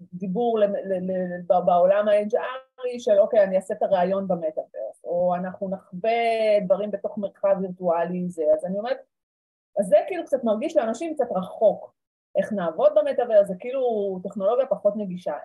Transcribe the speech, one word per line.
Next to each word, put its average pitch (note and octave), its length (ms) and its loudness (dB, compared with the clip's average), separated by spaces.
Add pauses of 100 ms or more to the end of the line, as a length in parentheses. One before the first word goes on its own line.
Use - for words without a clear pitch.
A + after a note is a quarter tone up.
(120)
דיבור G#3+ 460 -2
ל-, G#3 60 6
ל-, F#3+ 480 -2
ל-, F3+ 340 -4
ב-, F3+ 200 4
בעולם F#3+ 420 6
ה-H G#3 260 2
R B3 640 -6
של, G#3+ 200 2
"אוקיי, G#3 260 4
אני F#3+ 120 0
אעשה F#3+ 180 -2
את F#3 80 -4
הרעיון G3 460 0
במטאוורס", - 760 -6
או F3 300 0
"אנחנו F#3 340 -6
נחווה F#3 420 -4 (540)
דברים F#3+ 260 2
בתוך G3+ 280 -8
מרחב G3 420 0
וירטואלי", F3+ 680 -2
זה, E3 160 -6 (100)
אז D#3 100 -2
אני F#3+ 140 -4
אומרת, B3 200 -4 (800)
אז G3 80 0
זה C4+ 100 4 (100)
כאילו E4+ 180 -6
קצת C4+ 200 -2
מרגיש A3+ 320 0
לאנשים D4 380 -2
קצת C4 160 0
רחוק. - 680 0 (400)
איך G3 160 -2
נעבוד G3 420 2
במטאוורס, A#3+ 540 4
זה F#3 100 -6
כאילו A#3 640 -2
טכנולוגיה G3 440 0
פחות G3+ 300 0
נגישה. F3+ 380 -6 (100)